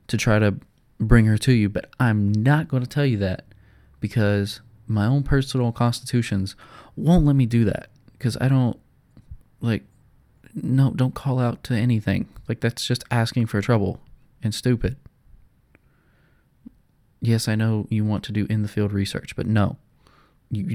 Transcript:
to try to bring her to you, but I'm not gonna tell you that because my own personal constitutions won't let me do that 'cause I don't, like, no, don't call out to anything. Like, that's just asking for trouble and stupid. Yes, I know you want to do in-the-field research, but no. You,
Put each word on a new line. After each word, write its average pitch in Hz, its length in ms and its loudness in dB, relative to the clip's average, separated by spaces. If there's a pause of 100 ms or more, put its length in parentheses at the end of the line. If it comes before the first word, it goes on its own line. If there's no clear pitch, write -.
to 117 100 -2
try 107 220 2
to 104 160 2 (440)
bring 110 260 6
her 107 140 4
to - 120 2
you, 110 160 4
but 101 220 -6 (100)
I'm 107 320 2
not 139 380 2
gonna 127 160 -2
tell 143 200 -2
you 120 120 0
that 95 280 -4 (540)
because 101 600 0 (260)
my 107 180 0
own 139 180 2
personal 135 480 0
constitutions 113 840 -2 (400)
won't 165 300 4
let 143 100 4
me 135 100 4
do 117 200 2
that - 240 -4 (300)
'cause 113 200 -2
I 127 80 0
don't, 131 320 0 (800)
like, 113 220 -2 (680)
no, 135 380 0
don't 127 220 -2
call 127 260 -4
out 120 260 -2
to - 100 -4
anything. 107 520 0 (200)
Like, 120 140 -6
that's - 240 -4
just - 260 -4
asking 117 360 0
for 104 140 -2
trouble 101 380 0 (420)
and 104 140 -4
stupid. 123 400 -2 (2250)
Yes, 113 260 0
I 107 80 0
know 110 340 -2
you 107 160 -2
want 107 200 -2
to - 60 -10
do 104 180 -2
in-the-field 104 440 -2
research, - 420 -4
but - 120 -6
no. 104 300 0 (760)
You, 101 240 -4